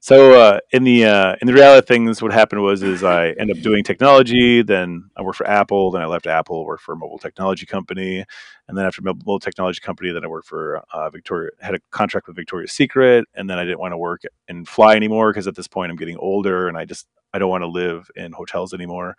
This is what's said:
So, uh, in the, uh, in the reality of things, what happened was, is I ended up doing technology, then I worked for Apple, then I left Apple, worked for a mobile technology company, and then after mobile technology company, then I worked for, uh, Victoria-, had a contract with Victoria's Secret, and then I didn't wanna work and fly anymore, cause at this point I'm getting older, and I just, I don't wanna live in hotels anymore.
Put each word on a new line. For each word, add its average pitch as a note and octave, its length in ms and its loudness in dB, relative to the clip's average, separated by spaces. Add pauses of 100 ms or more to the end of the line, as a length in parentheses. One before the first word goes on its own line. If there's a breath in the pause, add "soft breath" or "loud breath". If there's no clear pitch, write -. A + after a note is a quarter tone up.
So, C3+ 380 8
uh, G#2+ 200 8 (120)
in B2+ 140 0
the, A#2+ 220 4
uh, G2 340 2
in A#2 60 -6
the B2 80 0
reality C#3 240 10
of B2+ 80 4
things, A#2 340 0
what A2 120 -6
happened G#2 300 0
was, G2 200 -2
is F#2+ 200 -4
I F2 280 0
ended G#2 260 -6
up D#2+ 60 -16
doing G#2 200 0
technology, B2 800 4
then F2+ 540 -4
I F#2+ 60 -14
worked F#2 160 -10
for - 100 -6
Apple, G2 440 0
then F2+ 100 -6
I D#2+ 40 -6
left E2+ 200 -6
Apple, D#2+ 400 -4
worked D#2+ 160 -12
for E2 100 -16
a D#2+ 40 -12
mobile D2+ 220 -16
technology F#2+ 460 -8
company, F#2+ 580 -10 (460 loud breath)
and F#2 80 -12
then G2 80 -4
after F#2+ 160 -6
mobile G2 380 -6
technology F#2 420 -8
company, F#2 320 -10
then E2+ 100 -10
I E2 60 -12
worked E2 180 -14
for, D#2 360 -10 (100)
uh, D#2+ 160 -10
Victoria-, E2 520 -12
had F#2+ 140 -10
a F2+ 40 -8 (120)
contract - 360 -6
with F2 100 -20
Victoria's E2+ 360 -14
Secret, B2+ 520 2 (100)
and G2 140 -12
then F#2 100 -8
I F2+ 60 -6
didn't F2 160 -8
wanna F2+ 160 -10
work F2 260 -8 (240)
and F2 220 -18
fly A2 260 4
anymore, G#2+ 380 0
cause G2 140 -8
at F#2+ 80 -10
this F#2 140 -18
point F2+ 220 -10
I'm E2+ 60 -12
getting E2 220 -14
older, F#2+ 500 -4
and E2 80 -10
I E2 80 -10
just, - 220 -20 (260)
I - 60 -10
don't F#2+ 120 -4
wanna F2+ 160 -6
live F2 480 -8
in F2 180 -18
hotels F2+ 420 -12
anymore. F2+ 440 -14